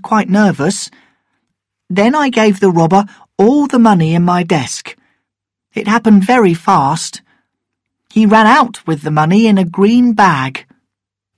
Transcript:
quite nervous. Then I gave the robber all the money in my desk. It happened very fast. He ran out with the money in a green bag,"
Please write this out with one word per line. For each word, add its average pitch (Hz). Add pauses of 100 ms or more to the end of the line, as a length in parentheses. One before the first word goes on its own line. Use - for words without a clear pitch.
(100)
quite 214
nervous. 185 (960)
Then 208
I 294
gave 214
the 196 (100)
robber 190 (320)
all 277
the 262
money 165
in 175
my 175
desk. 165 (800)
It 208
happened 220
very 220
fast. 160 (880)
He 220
ran 214
out 233
with 156
the 151
money 196
in 208
a 175
green 240
bag," 151 (720)